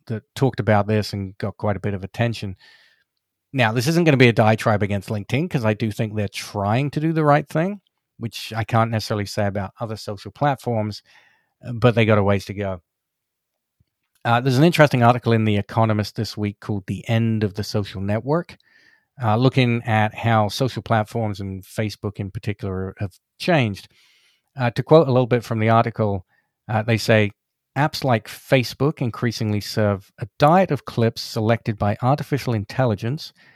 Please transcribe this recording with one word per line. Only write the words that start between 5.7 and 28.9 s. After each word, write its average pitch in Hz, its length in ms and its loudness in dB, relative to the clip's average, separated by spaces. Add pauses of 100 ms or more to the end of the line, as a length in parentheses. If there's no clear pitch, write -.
do 110 160 -4
think 107 240 -4
they're 104 120 -2
trying 107 600 -2
to 151 100 -6
do 160 140 0
the 156 100 0
right 147 240 4
thing, 190 340 -4 (380)
which - 320 -10
I 113 120 -4
can't 113 260 2
necessarily 104 380 -2
say 107 180 -2
about 98 340 -4
other 110 160 -8
social 104 360 -12
platforms, 117 720 -4 (600)
uh, - 80 -10
but 120 220 2
they 113 100 4
got 107 140 4
a 101 60 4
ways 101 220 0
to 101 100 -10
go. 95 260 -8 (1400)
Uh, 120 160 2
there's 127 160 2
an 143 60 6
interesting 151 400 4
article 120 300 4
in 113 100 2
The 107 140 2
Economist 107 580 0
this 110 200 -6
week 104 240 -6
called 101 280 -8
The 95 200 -8
End 113 360 0
of 95 100 0
the 101 100 -6
Social 101 380 -6
Network, 120 560 -4 (640)
uh, 110 140 2
looking 120 480 2
at 107 320 0
how 110 320 2
social 113 340 -4
platforms 107 580 -2
and 95 240 -10
Facebook - 560 -8
in 98 120 -8
particular 95 640 -8
have - 220 -10 (180)
changed. 120 500 -2 (680)
Uh, 123 160 -2
to - 100 -6
quote 156 260 6
a 135 40 0
little 127 160 2
bit 120 160 0
from 113 160 -6
the 110 100 2
article, 113 560 0 (420)
uh, 110 140 -2
they 113 160 0
say, 107 320 2 (480)
"Apps 147 260 -2
like 120 240 0
Facebook - 720 -2